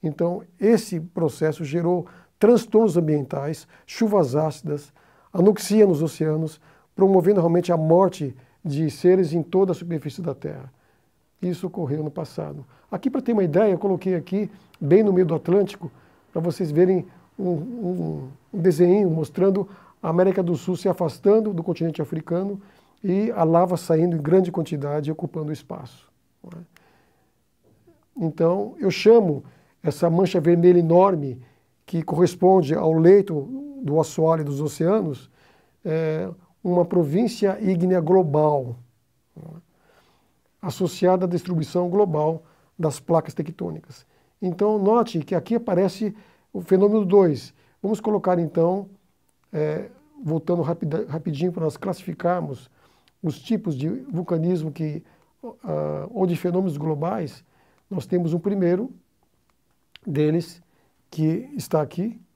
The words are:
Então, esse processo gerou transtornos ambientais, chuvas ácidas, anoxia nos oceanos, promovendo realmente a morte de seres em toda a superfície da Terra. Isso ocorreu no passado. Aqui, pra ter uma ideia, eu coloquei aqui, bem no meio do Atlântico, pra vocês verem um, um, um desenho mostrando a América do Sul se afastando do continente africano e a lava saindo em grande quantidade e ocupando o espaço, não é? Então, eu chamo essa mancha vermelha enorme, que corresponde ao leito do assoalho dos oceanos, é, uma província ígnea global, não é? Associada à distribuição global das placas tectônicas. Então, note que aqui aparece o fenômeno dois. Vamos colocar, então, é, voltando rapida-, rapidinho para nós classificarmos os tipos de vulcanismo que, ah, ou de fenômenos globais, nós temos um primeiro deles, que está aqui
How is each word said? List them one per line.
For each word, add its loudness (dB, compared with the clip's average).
Então, -2
esse 2
processo -4
gerou -2
transtornos 4
ambientais, -2
chuvas 0
ácidas, -4
anoxia 4
nos 2
oceanos, -4
promovendo 4
realmente 2
a 2
morte 2
de -2
seres 2
em -2
toda 0
a 0
superfície -8
da -6
Terra. -14
Isso -6
ocorreu -6
no -6
passado. -12
Aqui, -6
pra -4
ter -4
uma 2
ideia, 2
eu -2
coloquei -2
aqui, -4
bem 6
no 4
meio 4
do -2
Atlântico, -2
pra -4
vocês -4
verem 2
um, -4
um, -6
um -6
desenho 4
mostrando 0
a -4
América 2
do 0
Sul -4
se -2
afastando 2
do -6
continente -4
africano -6
e 0
a 0
lava 2
saindo 0
em -2
grande 2
quantidade -6
e -4
ocupando -8
o -6
espaço, -16
não -20
é? -20
Então, -2
eu 0
chamo 4
essa -2
mancha 2
vermelha 6
enorme, 2
que -4
corresponde 2
ao 0
leito 4
do 0
assoalho 0
dos -6
oceanos, -2
é, -4
uma 2
província 0
ígnea 2
global, 2
não -20
é? -20
Associada 0
à -2
distribuição -4
global 0
das -4
placas 0
tectônicas. -12
Então, 0
note 2
que -4
aqui -4
aparece -2
o -8
fenômeno 2
dois. 2
Vamos -4
colocar, 0
então, 0
é, -4
voltando -2
rapida-, -4
rapidinho -4
para -6
nós -4
classificarmos -6
os -6
tipos -4
de -4
vulcanismo -4
que, -8
ah, -6
ou -2
de -2
fenômenos -2
globais, -6
nós -8
temos -2
um 0
primeiro 0
deles, -2
que -2
está -2
aqui -6